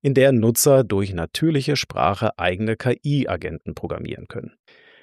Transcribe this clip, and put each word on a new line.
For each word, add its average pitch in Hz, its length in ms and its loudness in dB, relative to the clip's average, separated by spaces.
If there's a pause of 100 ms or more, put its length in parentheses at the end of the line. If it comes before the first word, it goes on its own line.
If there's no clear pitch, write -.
in 139 120 0
der 131 180 6
Nutzer 123 500 4
durch 98 300 -2
natürliche 139 640 -2
Sprache - 600 -2
eigene 95 360 -2
K-I-Agenten 90 1000 -4
programmieren - 540 -10
können. - 280 -12 (460)